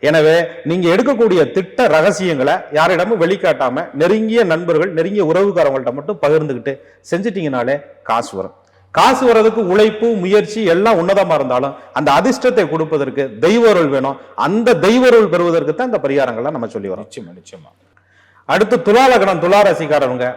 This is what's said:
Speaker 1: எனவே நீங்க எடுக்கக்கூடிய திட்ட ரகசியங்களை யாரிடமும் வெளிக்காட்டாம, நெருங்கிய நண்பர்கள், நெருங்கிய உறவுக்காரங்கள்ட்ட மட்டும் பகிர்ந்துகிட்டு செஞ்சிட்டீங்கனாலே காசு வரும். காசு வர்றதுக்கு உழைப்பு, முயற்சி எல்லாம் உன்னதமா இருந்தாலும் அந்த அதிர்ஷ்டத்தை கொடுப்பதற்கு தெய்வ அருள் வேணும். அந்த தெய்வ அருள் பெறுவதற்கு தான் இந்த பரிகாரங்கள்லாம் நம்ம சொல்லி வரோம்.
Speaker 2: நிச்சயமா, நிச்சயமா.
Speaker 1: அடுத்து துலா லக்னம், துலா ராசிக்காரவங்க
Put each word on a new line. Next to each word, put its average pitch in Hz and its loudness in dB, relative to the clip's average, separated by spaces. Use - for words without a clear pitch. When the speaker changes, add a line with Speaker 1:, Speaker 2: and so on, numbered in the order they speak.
Speaker 1:
எனவே 156 4
நீங்க 175 -2
எடுக்கக்கூடிய 220 2
திட்ட 190 -2
ரகசியங்களை 160 0
யாரிடமும் 180 0
வெளிக்காட்டாம, 165 -2
நெருங்கிய 220 2
நண்பர்கள், 170 -2
நெருங்கிய 190 -2
உறவுக்காரங்கள்ட்ட 156 0
மட்டும் 147 -8
பகிர்ந்துகிட்டு 143 -2
செஞ்சிட்டீங்கனாலே 160 -4
காசு 117 -4
வரும். 95 -10
காசு 254 2
வர்றதுக்கு 220 2
உழைப்பு, 214 2
முயற்சி 202 0
எல்லாம் 202 2
உன்னதமா 180 0
இருந்தாலும் 131 -2
அந்த 147 -2
அதிர்ஷ்டத்தை 240 0
கொடுப்பதற்கு 151 -4
தெய்வ 220 4
அருள் 170 2
வேணும். 135 -2
அந்த 220 2
தெய்வ 240 4
அருள் 226 6
பெறுவதற்கு 165 0
தான் 254 -4
இந்த 214 -2
பரிகாரங்கள்லாம் 135 -2
நம்ம 117 -8
சொல்லி 98 -8
வரோம். 104 -12
Speaker 2:
நிச்சயமா, 90 -20
நிச்சயமா. 85 -20
Speaker 1:
அடுத்து 202 0
துலா 233 4
லக்னம், 190 0
துலா 196 4
ராசிக்காரவங்க 143 -2